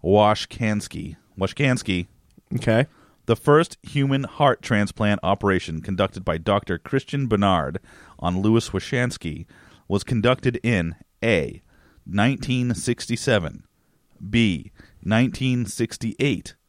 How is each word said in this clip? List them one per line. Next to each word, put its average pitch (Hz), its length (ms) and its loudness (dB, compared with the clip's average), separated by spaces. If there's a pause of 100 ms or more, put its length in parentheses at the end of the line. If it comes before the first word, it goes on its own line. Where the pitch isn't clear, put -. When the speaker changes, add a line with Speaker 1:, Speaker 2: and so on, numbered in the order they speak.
Speaker 1:
Washkansky, 104 1120 0 (220)
Washkansky. 98 720 -2 (480)
Speaker 2:
Okay. 117 320 2 (400)
Speaker 1:
The 113 80 4
first 151 480 4
human 139 400 0
heart 131 380 0
transplant 104 600 0
operation 92 600 0
conducted 95 440 -4
by 82 140 -2
Doctor 98 400 0
Christian 135 480 -4
Bernard 95 520 2 (380)
on 90 240 -2
Louis 110 280 2
Washansky 107 760 -4 (420)
was 98 160 0
conducted 120 600 0
in 90 320 0 (280)
A, 90 380 0 (440)
nineteen 123 680 0
sixty-seven, 110 920 -2 (680)
B, 107 420 2 (320)
nineteen 123 640 0
sixty-eight - 880 -4 (140)